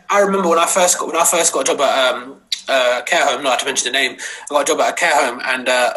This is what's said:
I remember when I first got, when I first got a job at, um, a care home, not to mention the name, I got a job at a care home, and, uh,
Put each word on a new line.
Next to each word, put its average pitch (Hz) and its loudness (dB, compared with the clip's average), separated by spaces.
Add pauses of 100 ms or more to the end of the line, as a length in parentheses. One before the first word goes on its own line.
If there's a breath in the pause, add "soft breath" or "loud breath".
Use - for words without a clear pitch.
I 202 2
remember 196 0
when 165 4
I 170 4
first 180 2
got, - -8
when 156 -6
I 165 2
first 165 2
got 135 -2
a 120 0
job 120 -2
at, 131 2
um, 123 -12 (320)
a 123 0
care 160 2
home, 131 -2
not 127 2
to - -4
mention 127 -4
the 135 0
name, 127 -2 (320 loud breath)
I 147 -8
got 135 4
a - 0
job 147 0
at 117 2
a - -8
care 160 0 (100)
home, 123 -6
and, 127 -4
uh, 123 2